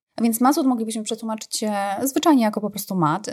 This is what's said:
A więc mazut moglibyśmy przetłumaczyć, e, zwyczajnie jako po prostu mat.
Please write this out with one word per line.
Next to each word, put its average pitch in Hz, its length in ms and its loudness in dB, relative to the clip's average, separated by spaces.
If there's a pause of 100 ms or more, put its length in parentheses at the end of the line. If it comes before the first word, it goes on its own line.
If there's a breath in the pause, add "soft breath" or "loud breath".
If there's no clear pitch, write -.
(180)
A 220 60 0
więc 226 180 2
mazut 277 260 4
moglibyśmy 220 360 -2
przetłumaczyć, 220 600 -8
e, 202 400 -2
zwyczajnie 277 400 4
jako 214 180 0
po 208 80 -2
prostu 196 260 -8
mat. 170 380 0